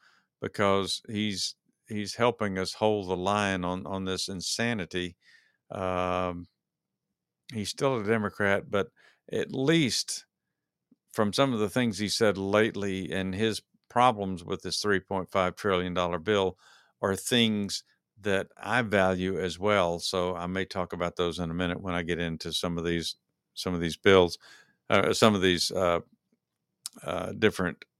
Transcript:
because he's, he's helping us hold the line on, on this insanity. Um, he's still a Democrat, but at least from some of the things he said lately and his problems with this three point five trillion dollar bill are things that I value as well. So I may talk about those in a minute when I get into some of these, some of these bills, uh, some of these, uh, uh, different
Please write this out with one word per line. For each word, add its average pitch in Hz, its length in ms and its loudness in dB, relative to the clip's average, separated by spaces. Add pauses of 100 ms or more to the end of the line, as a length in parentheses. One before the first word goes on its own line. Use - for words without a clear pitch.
(420)
because 98 680 0
he's, 104 460 -4 (320)
he's 104 300 -8
helping 113 420 0
us 92 160 -4
hold 107 340 0
the 92 80 0
line 95 480 0
on, 90 220 -4
on 95 180 -6
this 92 240 -6
insanity. 92 880 -4 (540)
Um, 90 800 -4 (1040)
he's 104 160 -6
still 135 320 -2
a 101 40 -4
Democrat, 101 680 0
but 98 180 0 (440)
at - 200 -4
least 135 720 0 (880)
from 104 200 0
some 139 200 2
of 107 80 0
the 104 80 2
things 113 300 0
he 104 100 -2
said 104 280 2
lately 98 760 0
and 92 220 -4
his 107 280 -2 (260)
problems 101 560 2
with 95 180 -6
this 90 180 -6
three 101 200 2
point 95 280 -6
five 90 280 0
trillion 90 380 0
dollar 87 240 0
bill 95 380 0 (460)
are 104 140 0
things 107 680 0 (360)
that 98 360 0
I 120 260 0
value 95 580 2
as 87 180 -4
well. 90 400 2
So 90 380 -4
I 87 100 -6
may 95 180 -2
talk 90 280 -6
about 87 240 -4
those 85 220 0
in 85 120 -2
a 82 40 -6
minute 90 260 -2
when 92 140 -6
I 87 80 -2
get 82 160 -2
into 82 340 -6
some 85 260 -2
of 82 60 -4
these, 85 320 -2 (380)
some 90 200 -6
of 85 60 -2
these 85 160 -2
bills, 92 420 8 (500)
uh, 104 240 4
some 107 220 6
of 92 80 2
these, 90 300 2
uh, 87 280 2 (1040)
uh, 90 300 -6
different 95 520 0 (160)